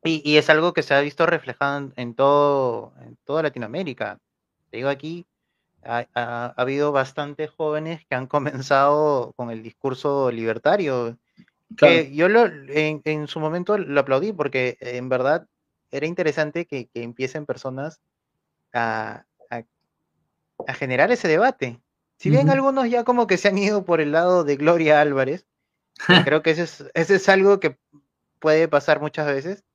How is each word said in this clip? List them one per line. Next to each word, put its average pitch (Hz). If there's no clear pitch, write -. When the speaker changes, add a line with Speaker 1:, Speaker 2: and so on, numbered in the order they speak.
Speaker 1:
Y, 160
y 151
es 143
algo 160
que 160
se -
ha 139
visto 147
reflejado 143
en, 135
en 120
todo, 139
en 117
toda 151
Latinoamérica. 123
Te -
digo, 131
aquí 156
ha, 120
ha, 120
ha -
habido 139
bastantes 143
jóvenes 156
que -
han 131
<laughs> 135
comenzado 143
con 120
el 110
discurso 135
libertario, 117
Speaker 2:
Claro. 165
Speaker 1:
que 139
yo 165
lo, 226
en, 151
en 151
su -
momento 175
lo 143
aplaudí 139
porque, 131
en 123
verdad, 131
era 139
interesante 160
que, 127
que 120
empiecen 131
personas 135
a, 110
a, 117
a 135
generar 135
ese 240
debate. 156
Si -
bien 254
Speaker 2:
Ujú. -
Speaker 1:
algunos 269
ya 240
como 240
que 185
se 214
han 190
ido 202
por 170
el 147
lado 175
de 143
Gloria 151
Álvarez, 143
que 175
Speaker 2:
<laughs> -
Speaker 1:
creo 151
que 160
ese 160
es, 151
ese 170
es 190
algo 196
que 151
puede 156
pasar 147
muchas 151
veces 147